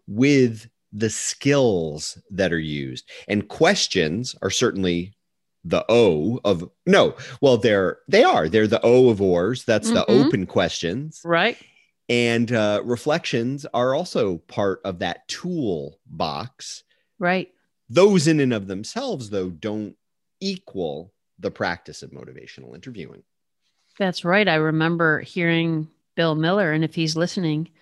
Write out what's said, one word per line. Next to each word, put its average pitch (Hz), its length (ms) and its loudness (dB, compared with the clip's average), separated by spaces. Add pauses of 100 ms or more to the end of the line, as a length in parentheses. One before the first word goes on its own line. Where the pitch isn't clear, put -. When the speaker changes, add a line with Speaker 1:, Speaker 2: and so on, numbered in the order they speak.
Speaker 1:
with 123 600 4 (240)
the 104 180 -4
skills 98 1080 -2 (140)
that 92 200 0
are 87 80 0
used. 71 480 -8 (200)
And 104 200 -2
questions 110 960 0
are 98 80 -2
certainly 92 640 -2 (500)
the 85 240 0
O 107 560 2
of, 90 240 0 (200)
no, 175 280 4 (260)
well, 127 160 6
they're, 101 500 2
they 220 160 4
are, 98 260 2
they're 107 160 4
the 110 180 0
O 123 260 6
of 101 120 0
oars. 95 440 0
That's 107 260 0
the 92 140 2
Speaker 2:
Mm-hmm. 127 220 4
Speaker 1:
open 95 200 -2
questions. 101 760 -4
Speaker 2:
Right. 170 340 -2 (500)
Speaker 1:
And, 120 440 0
uh, 104 340 0
reflections 135 880 -4
are 123 220 0
also 135 440 -2
part 98 460 -4
of 95 160 -8
that 90 280 -6
toolbox. 90 1600 -6 (360)
Speaker 2:
Right. 180 300 -2 (380)
Speaker 1:
Those 175 400 4
in 156 120 4
and 131 140 2
of 101 120 -4
themselves, 120 640 -8
though, 95 220 -4
don't 104 440 -8 (440)
equal 92 760 -8 (240)
the 92 140 -8
practice 87 500 -8
of 67 80 -18
motivational 64 640 -20
interviewing. 92 480 -18 (800)
Speaker 2:
That's 185 260 -4
right. 196 220 2
I 165 80 2
remember 156 640 0
hearing 165 680 -2 (280)
Bill 165 180 2
Miller, 165 380 2
and 156 120 0
if 156 120 -4
he's 160 200 -2
listening 160 540 -2 (120)